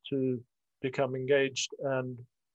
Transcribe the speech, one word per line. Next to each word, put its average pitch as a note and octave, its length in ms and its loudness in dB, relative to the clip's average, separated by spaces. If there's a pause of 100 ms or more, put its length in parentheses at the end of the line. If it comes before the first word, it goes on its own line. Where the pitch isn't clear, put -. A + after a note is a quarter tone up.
to C3 340 0 (380)
become C3 340 0
engaged C3+ 640 2
and, C3 380 -2 (380)